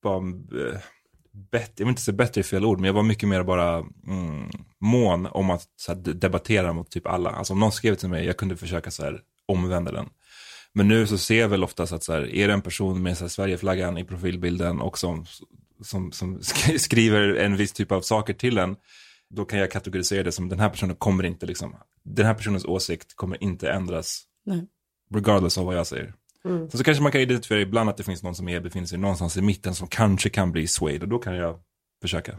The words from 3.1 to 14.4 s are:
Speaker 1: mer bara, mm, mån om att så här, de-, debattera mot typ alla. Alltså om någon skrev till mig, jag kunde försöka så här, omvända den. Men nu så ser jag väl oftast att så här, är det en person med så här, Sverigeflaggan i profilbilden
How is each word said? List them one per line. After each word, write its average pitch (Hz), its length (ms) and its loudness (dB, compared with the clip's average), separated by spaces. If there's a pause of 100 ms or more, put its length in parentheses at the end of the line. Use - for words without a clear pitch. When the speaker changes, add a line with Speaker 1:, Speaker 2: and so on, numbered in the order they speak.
Speaker 1:
mer 92 140 2
bara, 90 340 2 (300)
mm, 85 420 -6 (320)
mån 101 440 4
om 95 240 0
att 87 140 0 (120)
så - 180 -6
här, 90 60 -6
de-, 90 140 -4
debattera 90 600 2
mot 82 180 -6
typ - 160 -6
alla. 90 220 0
Alltså - 240 -4
om 98 60 2
någon 107 120 6
skrev 107 240 2
till 92 140 -6
mig, 85 160 -2
jag 87 120 -2
kunde 92 200 -4
försöka 85 340 -6
så - 120 -8
här, - 180 -6 (240)
omvända 90 460 0
den. - 180 -6 (640)
Men 101 140 6
nu 110 200 8
så 107 100 0
ser 110 220 4
jag 113 100 4
väl 95 140 2
oftast 87 300 -4
att 82 100 -6
så 82 100 -4
här, 73 220 -2
är 101 120 4
det 104 60 4
en 98 80 2
person 92 420 -2
med 90 140 0
så 90 60 -6
här, 85 60 -6
Sverigeflaggan 92 680 -2
i 90 60 -6
profilbilden 87 760 -2